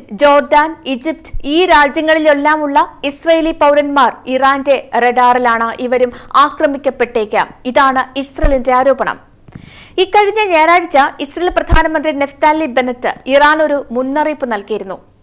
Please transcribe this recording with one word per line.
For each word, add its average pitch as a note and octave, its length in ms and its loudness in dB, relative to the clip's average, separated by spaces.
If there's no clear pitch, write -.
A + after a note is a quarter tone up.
ജോർദാൻ, C#4+ 640 2
ഈജിപ്ത്, C4+ 440 -8
ഈ D#4+ 220 0
രാജ്യങ്ങളിലെല്ലാമുള്ള D4+ 1400 0
ഇസ്രയേലി D#4+ 460 0
പൗരന്മാർ C#4+ 680 2
ഇറാന്റെ C4+ 720 0
റഡാറിലാണ്. A#3+ 840 2
ഇവരും B3 320 0
ആക്രമിക്കപ്പെട്ടേക്കാം. B3+ 1160 -2
ഇതാണ് C4 540 0
ഇസ്രയേലിന്റെ C4+ 560 -2
ആരോപണം. B3+ 460 0
ഇക്കഴിഞ്ഞ G4+ 540 0
ഞായറാഴ്ച E4+ 460 2
ഇസ്രയേൽ D#4+ 300 -4
പ്രധാനമന്ത്രി D#4+ 600 0
നെഫ്താലി D4+ 540 -2
ബെനറ്റ് B3 480 -4
ഇറാൻ D4 360 2
ഒരു C#4+ 280 -2
മുന്നറിയിപ്പ് C4 600 -4
നൽകിയിരുന്നു. G3+ 480 -8